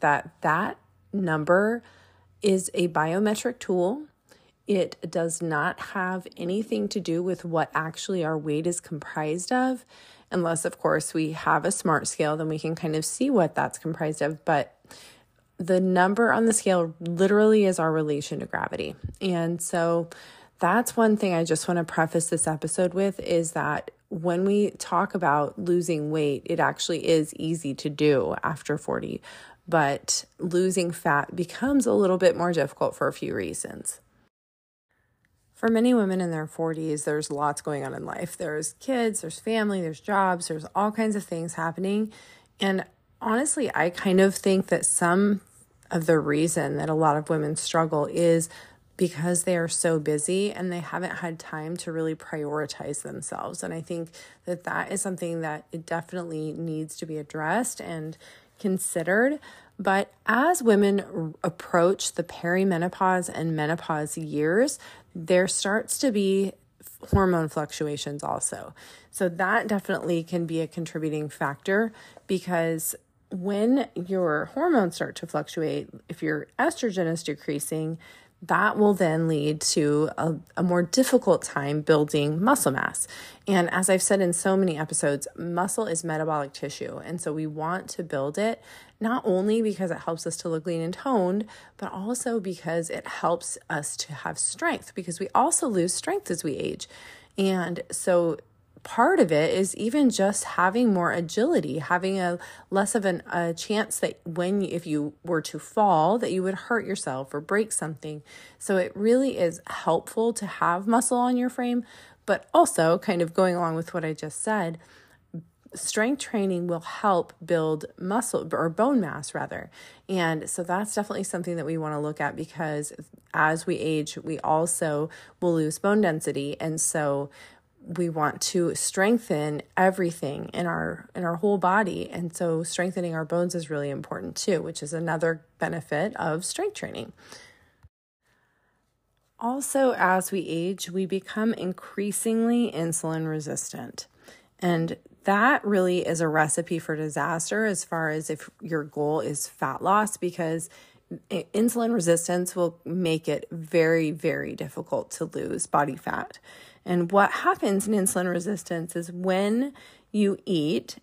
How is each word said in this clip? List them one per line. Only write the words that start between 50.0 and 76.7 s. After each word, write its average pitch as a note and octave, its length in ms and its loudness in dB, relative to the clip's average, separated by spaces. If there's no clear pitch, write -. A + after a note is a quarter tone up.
and F3+ 180 -6
they F3 100 -6
haven't F3 360 -6
had E3 240 -6
time D#3+ 380 -8
to - 120 -8
really D#3+ 240 -2
prioritize D3 880 -6
themselves. - 600 -10
And E3+ 100 -6
I E3 60 -8
think E3 300 -8
that F3 200 -6
that - 280 -4
is G3 100 -2
something E3+ 380 -4
that D3+ 320 -6
it E3 140 -10
definitely E3 680 -6
needs D#3 460 -6
to E3+ 80 -8
be D#3+ 100 -8
addressed D#3 640 -4
and D#3+ 360 -8
considered. G3 800 0
But G3 320 2
as C#4 380 4
women G3+ 380 6
r-, D#3+ 320 -6
approach F3 680 2
the E3+ 120 -4
perimenopause F3+ 1040 0
and D#3+ 260 -2
menopause D3+ 640 -2
years, D#3+ 600 0
there F3+ 320 4
starts G3+ 520 -2
to C#4 120 2
be G3 420 2
hormone F3 400 4
fluctuations D3 720 -6
also. - 520 -4
So F#3+ 180 0
that F#3 400 0
definitely F3 560 -2
can E3+ 220 -2
be D#3+ 160 -2
a D#3 40 -2
contributing D#3 600 -4
factor, G3 640 -2
because E3 680 0
when G3+ 640 2
your F3 600 0
hormones C4 420 2
start - 200 -6
to - 100 -8
fluctuate, D3+ 640 -4
if - 140 -12
your D3+ 240 -2
estrogen G3 520 0